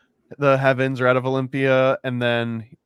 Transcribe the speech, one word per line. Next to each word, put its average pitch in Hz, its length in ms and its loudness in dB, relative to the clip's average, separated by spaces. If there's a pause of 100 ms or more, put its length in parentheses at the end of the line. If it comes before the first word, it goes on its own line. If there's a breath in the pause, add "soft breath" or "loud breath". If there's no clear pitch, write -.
(380)
the 139 200 2
heavens 135 440 0
or 127 60 2
out 127 100 4
of 127 80 -4
Olympia, 131 760 0
and 123 180 -6
then 117 480 -4 (160)